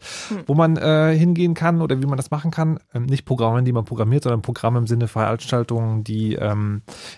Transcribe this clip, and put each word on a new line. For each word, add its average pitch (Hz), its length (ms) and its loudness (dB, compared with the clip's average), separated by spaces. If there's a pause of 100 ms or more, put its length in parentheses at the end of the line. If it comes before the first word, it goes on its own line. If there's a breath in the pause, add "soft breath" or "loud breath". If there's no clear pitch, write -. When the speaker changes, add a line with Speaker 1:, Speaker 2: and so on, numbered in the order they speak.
(280 loud breath)
Speaker 1:
Hm. 196 180 -6
Speaker 2:
wo 143 80 2
man, 160 240 4
äh, 156 400 4
hingehen 170 360 4
kann 165 280 2
oder 139 180 0
wie 135 60 0
man 139 100 0
das 135 140 -6
machen 151 220 -2
kann. 160 260 0 (160)
Ähm, 120 120 -4
nicht 135 180 -2
Programme, 120 400 2
die 123 80 2
man 113 120 0
programmiert, 113 380 0
sondern 117 180 0
Programme 120 380 -2
im 117 80 0
Sinne 117 220 0
Veranstaltungen, 113 960 -2
die, 110 300 -2
ähm, 104 480 -2 (360 loud breath)